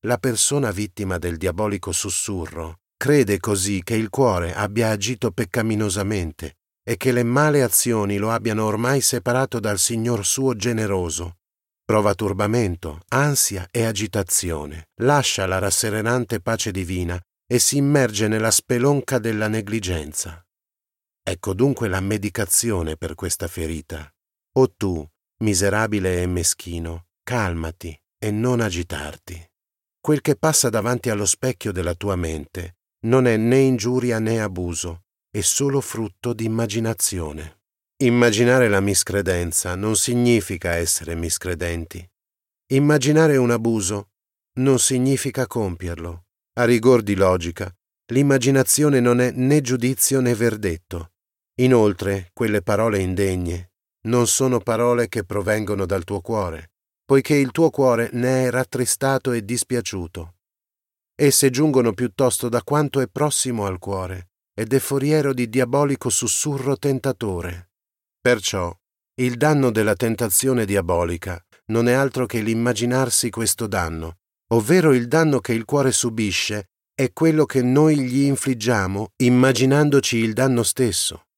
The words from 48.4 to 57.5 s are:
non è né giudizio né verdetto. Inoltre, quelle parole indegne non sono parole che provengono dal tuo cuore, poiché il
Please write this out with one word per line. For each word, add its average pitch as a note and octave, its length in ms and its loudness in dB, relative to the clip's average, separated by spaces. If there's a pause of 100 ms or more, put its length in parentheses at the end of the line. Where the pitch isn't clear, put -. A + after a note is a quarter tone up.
non A#2+ 200 4
è B2 120 2
né C3+ 280 2
giudizio B2+ 600 0
né A#2+ 120 2
verdetto. G2+ 760 -2 (480)
Inoltre, G2+ 720 2
quelle G#2+ 300 0
parole G#2+ 380 0
indegne F#2 720 -2 (320)
non A#2+ 220 2
sono B2+ 340 0
parole A#2 500 0
che G#2 140 -4
provengono G2+ 600 -2
dal F#2 200 -2
tuo G2 180 -8
cuore, F2+ 500 -6 (320)
poiché C#3 300 4
il C3+ 160 2